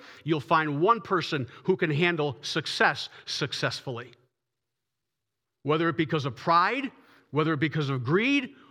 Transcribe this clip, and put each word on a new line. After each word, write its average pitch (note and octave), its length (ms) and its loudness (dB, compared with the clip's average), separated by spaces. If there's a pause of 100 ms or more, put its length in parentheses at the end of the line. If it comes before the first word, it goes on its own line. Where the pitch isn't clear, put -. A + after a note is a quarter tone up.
(240)
you'll D#3 160 -2
find D3+ 400 2
one G#3+ 220 4
person D#3 440 -2 (200)
who F#3+ 100 2
can E3 160 0
handle D3+ 500 0
success - 680 0 (160)
successfully. B2 880 -6 (1500)
Whether D#3+ 260 2
it - 80 -2
because D#3+ 260 0
of C3 140 -6
pride, G3+ 520 2 (420)
whether D#3 200 2
it D3+ 80 -2
because D3+ 300 -2
of C3 160 -4
greed, B3 500 0 (160)